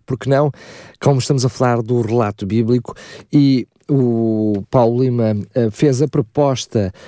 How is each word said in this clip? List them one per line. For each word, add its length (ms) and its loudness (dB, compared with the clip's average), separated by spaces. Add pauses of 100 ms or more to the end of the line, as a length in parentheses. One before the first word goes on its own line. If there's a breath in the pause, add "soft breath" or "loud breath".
porque 240 -6
não, 220 2 (480 loud breath)
como 180 2
estamos 260 -2
a 40 2
falar 340 0
do 200 -2
relato 440 -2
bíblico 480 -2 (380 loud breath)
e 340 4 (220)
o 840 0
Paulo 320 2
Lima, 340 0 (180)
eh, 180 0
fez 280 0
a 60 2
proposta 840 -2 (160 loud breath)